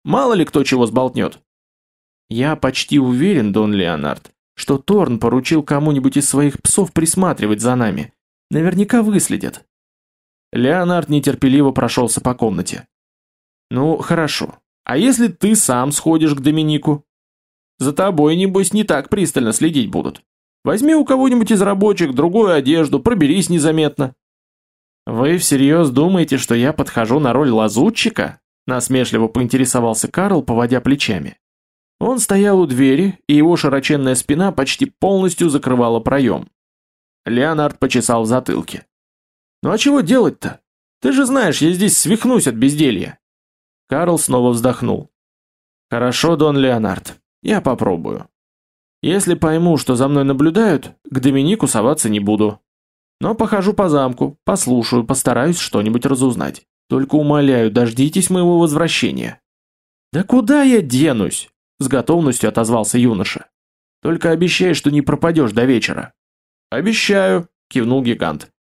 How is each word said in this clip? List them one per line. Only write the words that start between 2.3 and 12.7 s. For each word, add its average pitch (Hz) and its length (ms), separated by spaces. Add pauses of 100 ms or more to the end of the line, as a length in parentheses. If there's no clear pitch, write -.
почти 139 440
уверен, 127 540
Дон 107 200
Леонард, 82 580 (240)
что - 220
Торн 135 420
поручил 127 440
кому-нибудь 143 540
из 139 100
своих 139 340
псов - 300
присматривать 156 680
за 123 140
нами. 107 380 (360)
Наверняка 185 540
выследят". - 640 (840)
Леонард 170 560
нетерпеливо 139 640
прошелся 123 480
по 127 140
комнате. 98 540 (840)